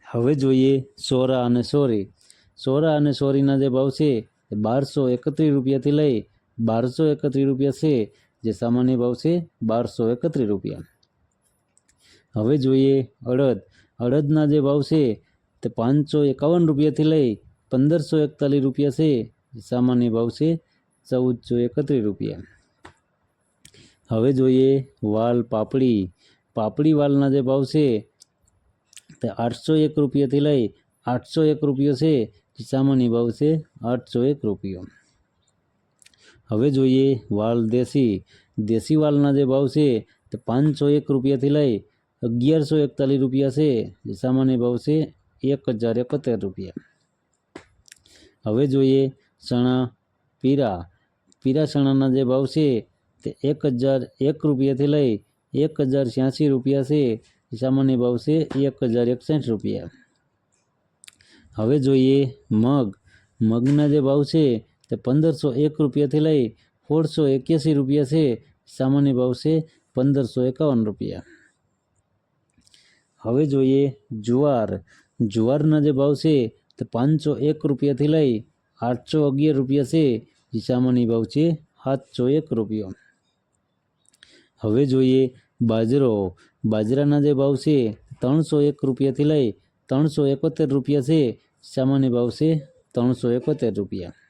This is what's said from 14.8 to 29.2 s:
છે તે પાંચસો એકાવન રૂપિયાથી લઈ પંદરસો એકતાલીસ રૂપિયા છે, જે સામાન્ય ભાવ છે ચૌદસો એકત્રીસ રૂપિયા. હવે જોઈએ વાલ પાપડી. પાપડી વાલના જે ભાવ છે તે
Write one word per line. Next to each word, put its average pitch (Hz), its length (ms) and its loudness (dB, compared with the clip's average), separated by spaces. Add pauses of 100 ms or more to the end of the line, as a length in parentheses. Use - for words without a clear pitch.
છે 156 120 2 (600)
તે 120 60 -4
પાંચસો 135 500 0 (140)
એકાવન 156 360 0
રૂપિયાથી 151 440 0
લઈ 143 180 2 (400)
પંદરસો 151 460 0 (100)
એકતાલીસ 143 380 -2
રૂપિયા 139 340 -2
છે, 156 120 2 (440)
જે 113 60 -18
સામાન્ય 123 540 0
ભાવ 117 140 0 (100)
છે 151 100 0 (580)
ચૌદસો 127 480 -2 (120)
એકત્રીસ 139 380 -2
રૂપિયા. 101 400 -6 (1700)
હવે 113 280 2
જોઈએ 131 320 4 (420)
વાલ 117 260 0 (140)
પાપડી. 110 500 0 (540)
પાપડી 147 440 0
વાલના 139 340 2
જે 139 140 2
ભાવ 135 140 0 (100)
છે 151 120 2 (1300)
તે 120 100 -4 (140)